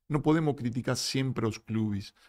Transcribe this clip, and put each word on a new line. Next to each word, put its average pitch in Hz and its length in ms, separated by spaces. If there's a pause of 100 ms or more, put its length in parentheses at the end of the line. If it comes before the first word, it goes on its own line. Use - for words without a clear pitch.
No 147 140
podemos 156 320
criticar 120 420
siempre 131 480
a 110 40
los 104 100
clubes. 107 560 (140)